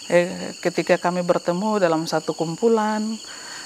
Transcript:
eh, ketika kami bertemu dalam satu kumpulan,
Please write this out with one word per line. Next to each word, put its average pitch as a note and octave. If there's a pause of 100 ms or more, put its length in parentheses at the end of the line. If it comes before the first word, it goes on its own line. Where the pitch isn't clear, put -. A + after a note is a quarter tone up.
eh, F3
ketika F3
kami F3+
bertemu F3+
dalam E3
satu D#3+
kumpulan, G#3+ (640)